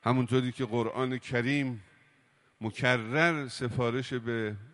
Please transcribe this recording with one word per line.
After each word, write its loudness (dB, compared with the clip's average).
همونطوری 2
که -4
قرآن -2
کریم -2
مکرر 2
سفارش -2
به -2